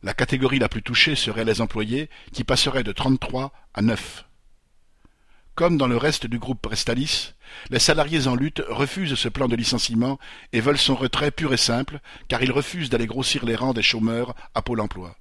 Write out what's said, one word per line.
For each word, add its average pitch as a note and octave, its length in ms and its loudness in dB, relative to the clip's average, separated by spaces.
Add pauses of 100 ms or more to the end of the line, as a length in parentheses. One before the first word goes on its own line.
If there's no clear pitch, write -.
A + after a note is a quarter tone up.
La - 100 -4
catégorie C3+ 460 2
la A2+ 100 2
plus A2 140 -6
touchée C#3 320 2
serait A2+ 280 -2
les A2 160 2
employés, A2+ 520 -2 (200)
qui - 120 -4
passeraient C3 400 2
de G#2+ 80 -4
trente-trois C3 600 0 (220)
à G2+ 80 -2
neuf. - 440 0 (1300)
Comme E3+ 240 4
dans C3 80 4
le A#2+ 100 2
reste C#3+ 300 0
du A#2 100 -2
groupe B2 240 -4
Prestalis, A#2 720 -2 (380)
les B2 80 2
salariés D3+ 480 4
en B2+ 80 4
lutte C#3 340 0
refusent C#3 460 -2
ce - 120 -2
plan B2 200 0
de A#2 80 2
licenciement A#2 640 0 (340)
et A2+ 80 2
veulent C#3+ 160 4
son - 160 4
retrait C3+ 380 0
pur D3 200 -2
et B2 60 2
simple, B2+ 420 0 (280)
car B2 160 0
ils B2+ 80 2
refusent C#3+ 400 -2
d'aller A#2 160 2
grossir B2+ 360 -2
les A2+ 120 0
rangs B2+ 180 0
des A2+ 80 -2
chômeurs A#2 540 0 (180)
à A#2 80 -2
Pôle A2+ 200 -2
emploi. F#2 400 -8